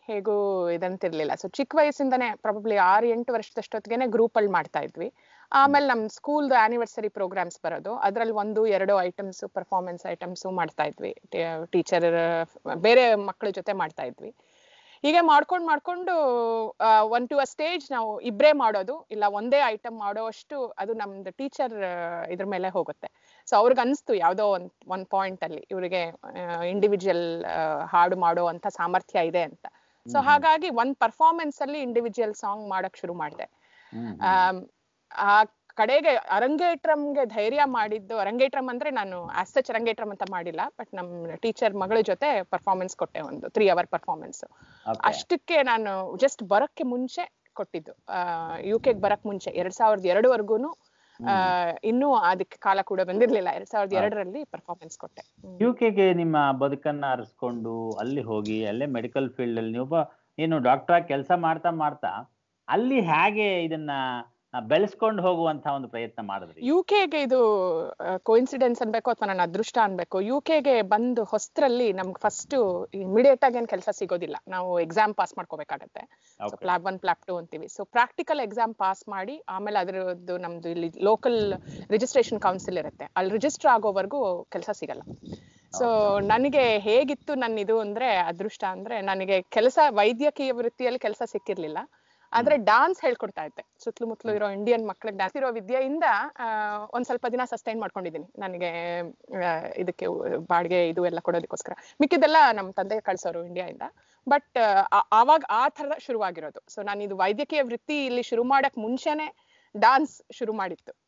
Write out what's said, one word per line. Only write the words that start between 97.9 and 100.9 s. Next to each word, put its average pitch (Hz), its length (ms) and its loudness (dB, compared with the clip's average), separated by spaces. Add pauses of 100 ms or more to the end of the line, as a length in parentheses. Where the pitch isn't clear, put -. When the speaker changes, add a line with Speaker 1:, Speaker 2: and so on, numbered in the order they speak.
Speaker 1:
ನನಗೆ, 175 640 -4
ಆ, 170 640 -4 (100)
ಇದಕ್ಕೆ 180 300 -4 (300)
ಬಾಡಿಗೆ 170 520 2
ಇದು 175 180 -2